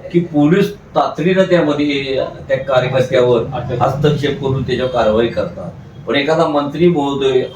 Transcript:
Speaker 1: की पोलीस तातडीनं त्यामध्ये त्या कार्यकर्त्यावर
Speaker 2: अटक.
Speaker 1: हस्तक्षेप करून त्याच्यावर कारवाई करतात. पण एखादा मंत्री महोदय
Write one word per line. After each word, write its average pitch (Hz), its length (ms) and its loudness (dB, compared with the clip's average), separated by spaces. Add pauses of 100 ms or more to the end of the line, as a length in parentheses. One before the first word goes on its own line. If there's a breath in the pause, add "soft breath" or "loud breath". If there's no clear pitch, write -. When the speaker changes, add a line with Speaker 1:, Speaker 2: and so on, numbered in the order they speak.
(120)
Speaker 1:
की 175 80 4
पोलीस 160 540 2
तातडीनं 180 680 0
त्यामध्ये 147 800 0 (280)
त्या 135 80 0
कार्यकर्त्यावर 123 840 0 (120)
Speaker 2:
अटक. - 300 -6
Speaker 1:
हस्तक्षेप - 580 0
करून 135 220 -2
त्याच्यावर 127 300 -2
कारवाई 113 340 2
करतात. - 440 -6 (380)
पण 117 60 0
एखादा 156 320 2
मंत्री 147 420 0
महोदय 139 520 0 (160)